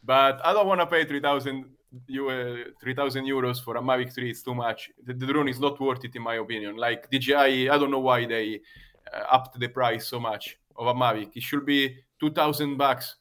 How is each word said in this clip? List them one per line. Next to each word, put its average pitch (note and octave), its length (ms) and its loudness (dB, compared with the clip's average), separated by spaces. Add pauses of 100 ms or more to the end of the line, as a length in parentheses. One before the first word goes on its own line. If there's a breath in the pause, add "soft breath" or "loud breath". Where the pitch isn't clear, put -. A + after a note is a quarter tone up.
But C3 420 6
I E3+ 80 4
don't G3+ 160 4
wanna F3+ 180 4
pay E3 180 2
three C#3+ 160 -4
thousand C#3 440 -2 (440)
eu-, C3+ 200 -4
uh, B2 420 -6 (100)
three C3 140 -6
thousand C3+ 320 -2
euros B2+ 380 0
for A#2 120 -6
a A#2+ 60 -2
Mavic B2+ 320 0
three. B2 160 -6
It's - 120 -12
too B2 120 -6
much. A#2 360 -4 (160)
The, B2+ 80 -10
the B2+ 120 -6
drone C#3 240 0
is B2 80 -8
not C#3+ 220 0
worth B2+ 240 -2
it, A#2+ 100 -12
in A#2+ 80 -10
my A#2 140 -4
opinion. G#2+ 400 -6
Like, A#2 340 -2
D C3+ 80 0
J C3 160 2
I, C3+ 400 4
I D3 40 4
don't C#3 120 2
know C3+ 140 0
why B2 220 4
they, A2 340 -2 (520 loud breath)
uh, - 120 -8 (120)
upped - 220 -2
the A#2+ 100 -2
price A#2+ 380 -2
so A#2+ 140 -6
much A2 380 -10 (180)
of A#2+ 100 -4
a B2 80 2
Mavic. A2+ 420 0
It A#2+ 60 -10
should C#3+ 240 -4
be C#3 300 0 (240)
two D3+ 100 0
thousand D3+ 460 0
bucks C3+ 440 0